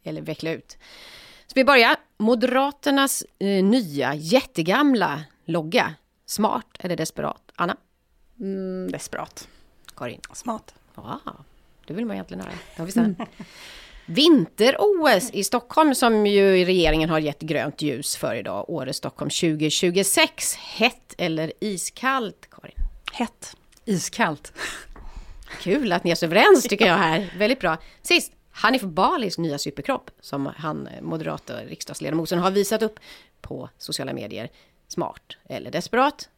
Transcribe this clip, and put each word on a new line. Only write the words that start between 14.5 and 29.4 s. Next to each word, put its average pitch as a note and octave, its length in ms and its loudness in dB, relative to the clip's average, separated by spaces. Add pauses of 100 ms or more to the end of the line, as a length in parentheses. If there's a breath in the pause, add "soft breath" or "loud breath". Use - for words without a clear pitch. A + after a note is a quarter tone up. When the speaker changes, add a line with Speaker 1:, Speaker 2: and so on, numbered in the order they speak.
Speaker 1:
S A#3+ 240 4
i G3+ 120 -2
Stockholm, C#4 500 2
som A3 320 4
ju G3 380 6
regeringen D#3+ 460 4
har D#3+ 80 2
gett D3+ 220 -4
grönt D3 420 -4
ljus C#3+ 340 -4
för A#2+ 180 -4
idag. G2+ 360 -6
Åre C3+ 220 -6
Stockholm C#3+ 380 -8
tjugotjugosex. F3 1200 0
Hett - 640 -4
eller D#3+ 420 -2
iskallt, G#3+ 920 -6
Karin? - 260 -20 (360)
Speaker 3:
Hett. - 440 -8 (280)
Speaker 2:
Iskallt. F#3 680 -2 (1080 loud breath)
Speaker 1:
Kul G#3+ 320 0
att F3 120 0
ni F3 60 2
är E3 40 4
så E3+ 120 0
överens, B3+ 360 6
tycker A3 240 2
jag E3+ 80 6
här. G3+ 440 0
Väldigt A#3 220 2
bra. D#3+ 160 0 (260 soft breath)
Sist, - 300 0 (180)
Hanif A#3+ 320 0
Balis G3 560 0
nya D#3 200 -4